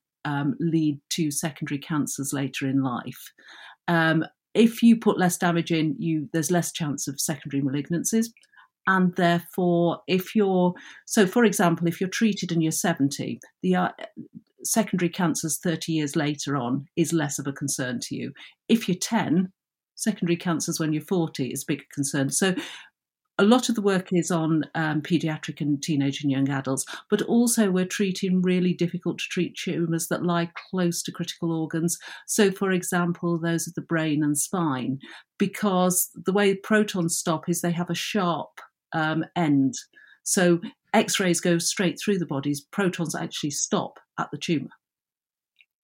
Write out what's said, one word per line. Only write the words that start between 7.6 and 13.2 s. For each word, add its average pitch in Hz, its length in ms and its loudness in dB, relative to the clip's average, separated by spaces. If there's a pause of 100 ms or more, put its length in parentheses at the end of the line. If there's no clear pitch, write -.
malignancies. 151 640 0 (580)
And 185 300 2
therefore, 170 920 2
if 185 280 0
you're, 185 380 4 (320)
so - 200 4
for 233 200 4
example, 170 420 2
if 165 120 -2
you're 185 100 -2
treated 202 420 0
and 165 100 2
you're 160 100 2
seventy, 139 680 -2 (220)